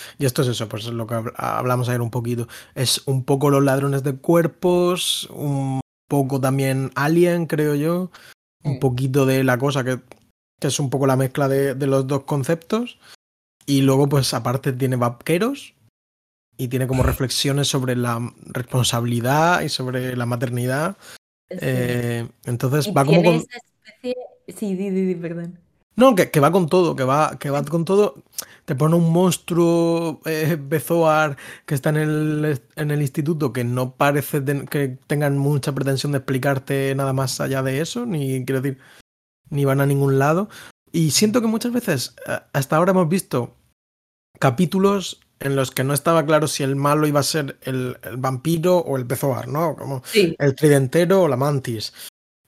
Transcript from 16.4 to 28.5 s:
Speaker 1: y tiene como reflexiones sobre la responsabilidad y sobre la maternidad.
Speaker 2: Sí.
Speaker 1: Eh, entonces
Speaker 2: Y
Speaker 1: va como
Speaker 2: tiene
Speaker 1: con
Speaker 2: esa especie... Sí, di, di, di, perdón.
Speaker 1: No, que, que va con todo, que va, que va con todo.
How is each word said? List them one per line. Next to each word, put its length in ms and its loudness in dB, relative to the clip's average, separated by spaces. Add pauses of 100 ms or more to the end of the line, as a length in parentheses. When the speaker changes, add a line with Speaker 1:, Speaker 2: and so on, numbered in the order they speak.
Speaker 1:
y 120 -4
tiene 180 -2
como 160 2
reflexiones 640 0
sobre 280 -2
la 380 -4 (140)
responsabilidad 1120 0
y 80 -4
sobre 480 -6
la 80 -4
maternidad. 720 -4 (540)
Speaker 2:
Sí. 100 -12
Speaker 1:
Eh, 680 -2 (180)
entonces 420 -2
Speaker 2:
Y 40 -4
Speaker 1:
va 140 4
como 160 6
Speaker 2:
tiene 160 6
Speaker 1:
con 100 -6
Speaker 2:
esa 100 -16 (280)
especie... 300 -8 (320)
Sí, 280 -4
di, 140 -4
di, 160 0
di, 100 0
perdón. 440 -10 (360)
Speaker 1:
No, 200 8
que, 160 2
que 80 4
va 120 6
con 180 2
todo, 260 4
que 80 -2
va, 340 2
que 140 -6
va 120 -2
con 220 -2
todo. 300 2 (500)